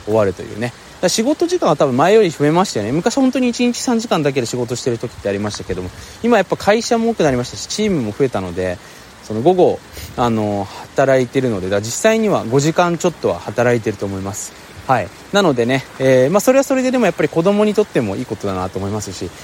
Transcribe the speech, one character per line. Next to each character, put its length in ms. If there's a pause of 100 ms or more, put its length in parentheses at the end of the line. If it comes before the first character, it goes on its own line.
終 100
わ 100
る 100
と 80
い 100
う 60
ね。 100
だ 40
か 40 (260)
ら 60
仕 140
事 240
時 120
間 100
は 80
多 100
分 100
前 180
よ 80
り 80
増 160
え 60
ま 120
し 80
た 80
よ 60
ね。 60
昔 240
本 160
当 60
に 100
一 180
日 140
三 180
時 100
間 140
だ 100
け 80
で 60
仕 100
事 200
し 60
て 80
る 80
時 140
っ 40
て 120
あ 40
り 60
ま 120
し 60
た 80
け 100
ど 80
も、 80 (320)
今 140
や 60
っ 40
ぱ 100
会 260
社 160
も 120
多 40
く 80
な 80
り 60
ま 80
し 60
た 60
し、 100
チ 180
ー 60
ム 120
も 100
増 120
え 40
た 120
の 140
で、 240 (460)
そ 100
の 80
午 120
後、 240 (380)
あ 140
の、 340
働 580
い 40
て 140
る 100
の 100
で、 60
だ 40
か 60
ら 60
実 200
際 160
に 100
は 160
五 160
時 120
間 240
ち 100
ょ 40
っ 20
と 160
は 100
働 380
い 40
て 100
る 60
と 100
思 120
い 40
ま 120
す。 340 (200)
は 140
い。 60 (260)
な 80
の 100
で 140
ね、 180 (140)
え 300
ー、 20
ま 80
あ、 20
そ 100
れ 60
は 80
そ 100
れ 60
で 100
で 60
も 80
や 80
っ 20
ぱ 80
り 60
子 140
供 240
に 80
と 80
っ 40
て 140
も 160
い 60
い 20
こ 120
と 100
だ 80
な 160
と 80
思 100
い 20
ま 120
す 100
し、 140 (180)